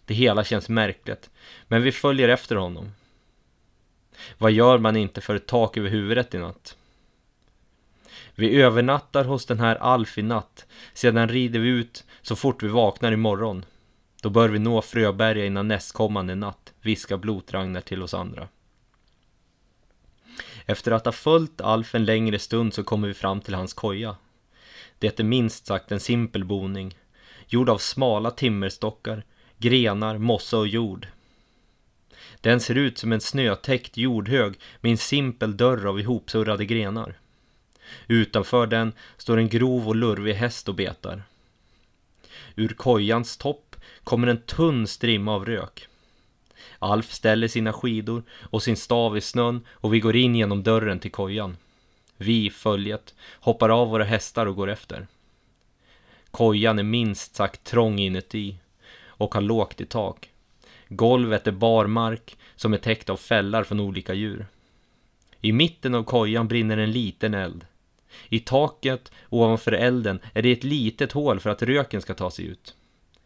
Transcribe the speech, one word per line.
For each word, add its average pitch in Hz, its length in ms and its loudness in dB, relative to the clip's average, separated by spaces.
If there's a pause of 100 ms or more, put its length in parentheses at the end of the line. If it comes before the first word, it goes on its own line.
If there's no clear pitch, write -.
Det 107 100 -6
hela 107 300 4
känns 104 240 -4
märkligt, 107 640 -2 (360)
men 113 160 2
vi 131 100 2
följer 135 360 2
efter 123 280 0
honom. 92 360 -8 (1500)
Vad 110 140 6
gör 120 260 8
man 110 180 2
inte 101 240 -4
för 104 140 -4
ett 101 120 -6
tak 117 300 0
över 104 120 -2
huvudet 107 460 -2
i 92 40 -6
natt? - 380 -12 (1600)
Vi 113 260 4
övernattar 131 640 4
hos 131 220 -2
den 113 140 -2
här 113 160 4
Alf 120 420 0
i 107 40 -2
natt. 110 440 -6 (280)
Sedan 117 340 2
rider 117 320 0
vi 117 80 2
ut 120 360 -2 (180)
så 110 140 -6
fort 135 260 0
vi 107 60 -2
vaknar 113 440 2
imorgon. 107 520 -2 (580)
Då 107 80 -4
bör 113 180 6
vi 107 100 2
nå 110 240 2
Fröberga 107 640 0
innan 98 240 -2
nästkommande 101 640 -2
natt, 101 380 -10 (100)
viskar 104 340 -2
Blot-Ragnar 95 640 -6
till 92 220 -10
oss 90 120 -8
andra. 90 340 -10 (2250)
Efter 104 260 -2
att 110 120 0
ha 117 80 0
följt 160 480 0
Alf 110 340 -2
en 113 100 0
längre 110 340 0
stund 113 360 -2
så 104 100 -6
kommer 104 240 -2
vi 98 60 -6
fram 98 260 -4
till 98 140 -8
hans 92 200 -8
koja. 104 420 -6 (800)
Det - 220 -2
är 110 40 2
minst 117 420 0
sagt - 260 -4
en 101 80 -4
simpel 113 440 -2
boning, 95 540 -6 (480)
gjord 123 220 2
av 107 100 2
smala 117 520 0
timmerstockar, 107 920 -4 (360)
grenar, 110 580 2
mossa 113 400 0
och 107 100 0
jord. 104 400 -4 (1300)
Den 117 200 2
ser 117 140 -4
ut 131 240 0
som 113 140 -2
en 110 80 0
snötäckt 123 760 -2
jordhög 113 580 0 (260)
med 117 120 2
en 110 60 2
simpel 120 580 -2
dörr 120 300 2
av 101 140 -2
ihopsurrade 107 640 -2
grenar. 107 500 -4 (920)
Utanför 117 600 2
den 113 260 0 (240)
står 113 200 0
en 113 120 4
grov 120 400 2
och 110 80 2
lurvig 107 380 0
häst 117 340 -4
och 98 60 -6
betar. 92 480 -6 (1300)
Ur 110 120 -2
kojans 113 680 0
topp - 400 -8 (280)
kommer 120 220 0
en 117 160 0
tunn 143 440 0
strimma 107 480 -2
av 98 100 -4
rök. 104 440 -8 (920)
Alf 104 340 -2
ställer 113 360 2
sina 110 240 -2
skidor 113 500 -4 (100)
och - 300 -6
sin 113 140 0
stav 117 400 0
i 107 40 0
snön 120 500 -2
och - 240 0
vi 113 60 6
går 110 160 2
in 123 180 4
genom 101 280 0
dörren 107 380 0
till 98 100 -10
kojan. 98 460 -8 (600)
Vi, 107 340 0
följet, 104 640 -4 (260)
hoppar 113 280 2
av 117 200 4
våra 110 160 0
hästar 110 420 -2
och 95 100 -4
går 98 140 -4
efter. - 360 -12 (1200)
Kojan 110 480 2
är 101 40 -2
minst 107 520 -2
sagt - 300 -4
trång 110 340 2
inuti 98 580 -4 (500)
och - 280 -6
har 107 60 0
lågt 107 400 0
i - 60 -10
tak. 101 440 -8 (580)
Golvet 113 580 4
är 107 60 2
barmark 113 840 2 (200)
som 110 160 0
är 101 60 2
täckt - 320 -2
av 95 60 -2
fällar 104 480 0
från 104 160 -2
olika 95 340 -6
djur. 104 320 -6 (920)
I 110 120 2
mitten 135 420 2
av 117 100 -2
kojan 113 440 0
brinner 110 280 0
en 107 160 0
liten 110 420 -4
eld. 90 320 -8 (640)
I 113 120 -2
taket 131 720 -2 (160)
ovanför 113 440 2
elden 110 480 0 (140)
är 113 80 0
det 123 100 4
ett 120 120 -2
litet 135 480 -2
hål 139 280 -2
för 107 100 -2
att 104 120 -4
röken 123 400 -2
ska - 120 -10
ta 90 160 -6
sig 90 140 -12
ut. - 300 -16 (520)